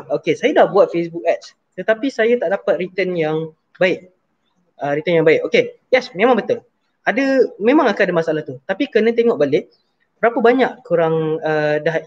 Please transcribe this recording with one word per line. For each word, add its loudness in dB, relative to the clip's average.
"Okey, -2
saya 0
dah 4
buat 2
Facebook -6
ads, -4
tetapi -4
saya 0
tak -4
dapat -2
return -4
yang -4
baik." -2
Ah, -4
return 0
yang 2
baik. 4
Okey. 0
Yes, 0
memang 2
betul. -4
Ada, 0
memang 2
akan -2
ada -2
masalah -2
tu. -14
Tapi -4
kena 0
tengok 2
balik 0
berapa 0
banyak 2
korang, 0
ah, 0
dah -4